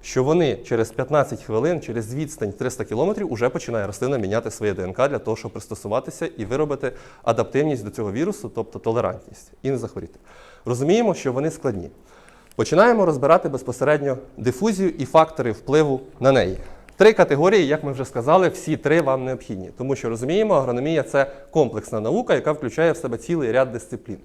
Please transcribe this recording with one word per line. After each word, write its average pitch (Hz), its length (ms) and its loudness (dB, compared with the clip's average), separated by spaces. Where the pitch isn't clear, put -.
що - 220 -2
вони 147 320 2
через 113 360 -2
п'ятнадцять 131 520 -2
хвилин, 139 380 0
через 113 340 -6
відстань 135 360 -6
триста 110 340 -6
кілометрів 185 460 -2
уже 117 180 0
починає 113 380 -4
рослина 127 300 -2
міняти 107 340 -2
своє 104 220 -2
Д 92 100 -4
Н 90 100 -6
К 127 140 2
для 143 120 -2
того, 110 180 -4
щоб 104 140 -12
пристосуватися 113 840 -6
і 110 80 -6
виробити 135 460 -2
адаптивність 120 600 0
до 104 60 -8
цього 104 220 -6
вірусу, 139 440 -4
тобто 110 240 -8
толерантність, - 720 -4
і 135 100 -2
не 135 60 -2
захворіти. - 420 -10
Розуміємо, 165 480 2
що 131 200 -4
вони 147 180 -2
складні. 98 380 -6
Починаємо 202 500 4
розбирати 156 440 4
безпосередньо 135 680 0
дифузію 185 520 0
і 139 160 -6
фактори 156 460 2
впливу 139 500 2
на 131 120 4
неї. 92 260 2
Три 214 160 8
категорії, 170 540 4
як 151 160 0
ми 143 80 -4
вже 127 140 -6
сказали, 156 440 2
всі 143 280 -4
три 156 240 4
вам 135 240 0
необхідні. 120 520 -8
Тому 135 180 -4
що, 127 140 -6
розуміємо, 165 440 0
агрономія — 135 500 0
це 139 280 0
комплексна 117 480 0
наука, 175 360 0
яка 147 160 0
включає 147 400 0
в 151 60 -2
себе 120 200 -6
цілий 151 340 -2
ряд 127 200 2
дисциплін. 113 540 -10